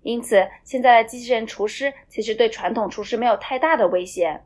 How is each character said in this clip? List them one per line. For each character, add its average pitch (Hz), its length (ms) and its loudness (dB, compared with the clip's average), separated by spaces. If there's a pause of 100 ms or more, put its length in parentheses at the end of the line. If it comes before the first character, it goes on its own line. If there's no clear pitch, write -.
因 233 220 -6
此， 196 260 4 (160)
现 262 160 -4
在 240 220 8
的 226 60 -4
机 247 120 -16
器 240 120 -4
人 226 140 -2
厨 208 200 -6
师 269 260 -4 (160)
其 - 140 -10
实 220 120 -4
对 233 140 2
传 196 240 -4
统 226 160 -4
厨 208 160 -10
师 240 120 -6
没 233 100 -2
有 220 100 2
太 262 220 -6
大 320 180 2
的 202 120 4
威 180 180 0
胁。 165 400 -4